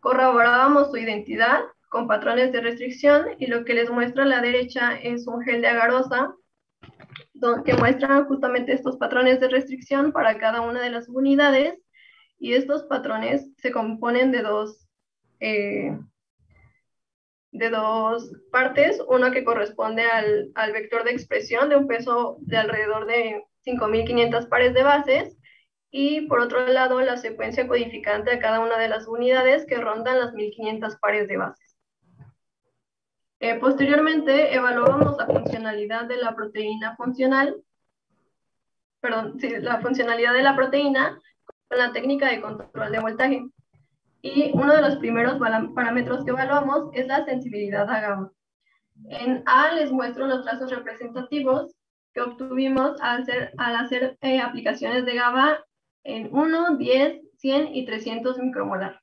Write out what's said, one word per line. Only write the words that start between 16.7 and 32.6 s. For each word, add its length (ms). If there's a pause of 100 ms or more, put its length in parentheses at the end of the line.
de 180
dos 640 (180)
partes, 560
una 240
que 140
corresponde 580
al, 540
al 160
vector 320
de 80
expresión 560
de 80
un 100
peso 540
de 160
alrededor 500
de 380 (160)
cinco 260
mil 180
quinientas 420
pares 280
de 80
bases 560 (560)
y 280
por 180
otro 280
lado 340
la 160
secuencia 500
codificante 640
a 60
cada 220
una 180
de 100
las 180
unidades 600
que 100
rondan 440
las 120
mil 180
quinientas 460
pares 320
de 80
bases. 400 (1600)